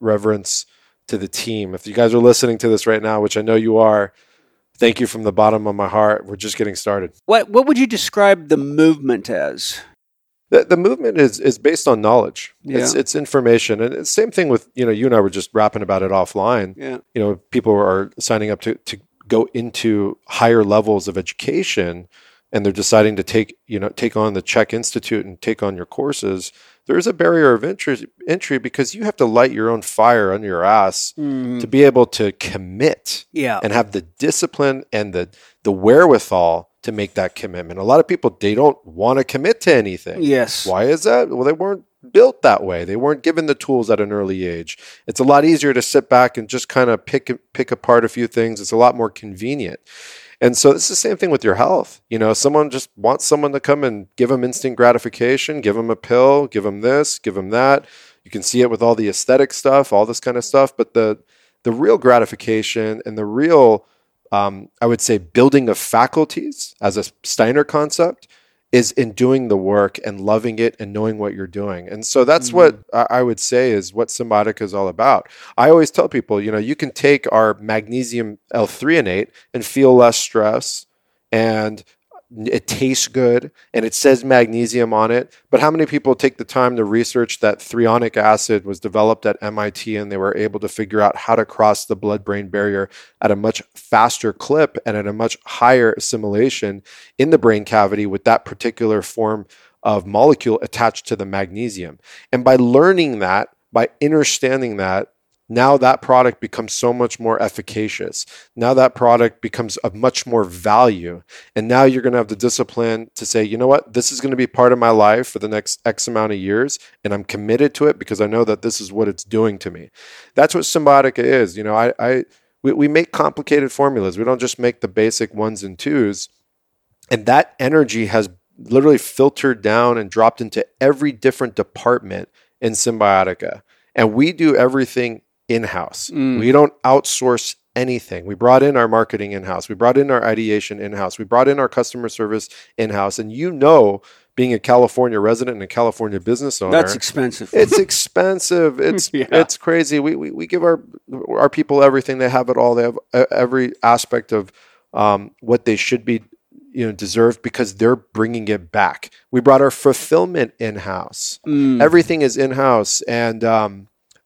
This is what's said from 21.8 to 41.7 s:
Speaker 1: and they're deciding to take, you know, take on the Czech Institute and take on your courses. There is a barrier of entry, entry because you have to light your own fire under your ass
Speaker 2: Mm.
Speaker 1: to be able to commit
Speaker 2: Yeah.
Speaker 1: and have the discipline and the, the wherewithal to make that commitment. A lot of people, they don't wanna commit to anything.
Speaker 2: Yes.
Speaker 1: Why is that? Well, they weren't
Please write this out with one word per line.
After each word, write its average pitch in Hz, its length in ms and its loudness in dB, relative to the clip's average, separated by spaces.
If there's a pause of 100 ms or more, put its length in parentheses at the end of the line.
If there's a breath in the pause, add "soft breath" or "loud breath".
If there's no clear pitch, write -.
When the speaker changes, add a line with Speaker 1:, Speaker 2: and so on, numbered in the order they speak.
Speaker 1:
and 104 140 -2
they're 101 80 0
deciding 107 440 2
to 95 60 -4
take, - 340 -4 (100)
you 107 120 -6
know, 98 100 -4
take - 280 -6
on 107 160 -2
the 95 80 -6
Czech - 320 -2
Institute 113 500 -6
and 92 160 -20
take - 220 -6
on 98 140 -4
your 90 100 -12
courses. 104 680 -6 (360 soft breath)
There - 100 0
is 180 80 0
a 220 80 -2
barrier 165 400 4
of 110 100 -2
entry, 143 440 -6 (200)
entry 156 300 -4
because 127 380 -6
you 220 80 -10
have 208 140 -6
to 135 80 2
light 120 260 4
your 110 180 -2
own 113 140 -2
fire 110 500 2
under 104 140 -6
your 87 160 -4
ass 98 520 2
Speaker 2:
Mm. 131 460 -6
Speaker 1:
to 117 60 -8
be 135 160 4
able 127 240 6
to 104 240 -2
commit - 1000 -6
Speaker 2:
Yeah. 123 300 -4
Speaker 1:
and 104 100 -4
have 117 200 -2
the 98 100 -6
discipline 139 880 -4
and 104 220 -6
the, 90 160 -4 (320 soft breath)
the 104 100 -2
wherewithal 98 960 4 (120)
to 120 100 -10
make 104 220 -6
that 92 220 -4
commitment. 90 440 -12
A 95 40 -6
lot 127 160 4
of 156 80 -2
people, 147 320 -4
they 104 160 -2
don't 139 300 2
wanna 113 380 -2
commit 156 380 -2
to 175 140 4
anything. 98 480 -4
Speaker 2:
Yes. 131 420 -2
Speaker 1:
Why 95 200 -2
is 151 180 0
that? - 260 2
Well, 127 140 -4
they 143 80 2
weren't 190 320 -6 (300)